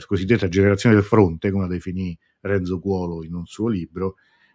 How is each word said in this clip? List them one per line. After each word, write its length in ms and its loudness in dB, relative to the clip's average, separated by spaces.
cosiddetta 420 0
generazione 480 4
del 80 6
fronte, 480 2
come 120 -2
la 80 -4
definì 460 -8
Renzo 400 -2
Cuolo 460 -4
in 80 -12
un 140 -8
suo 200 -6
libro, 480 -6